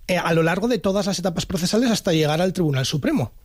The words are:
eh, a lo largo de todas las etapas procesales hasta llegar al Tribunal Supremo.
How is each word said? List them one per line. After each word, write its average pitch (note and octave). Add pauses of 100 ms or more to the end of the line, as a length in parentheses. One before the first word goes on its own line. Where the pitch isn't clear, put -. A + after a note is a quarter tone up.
eh, F3+
a E3
lo E3
largo F#3
de A#3+
todas F#3+
las F#3+
etapas F3+
procesales F#3+
hasta F3+
llegar D#3
al F#3+
Tribunal C#3+
Supremo. D#3 (140)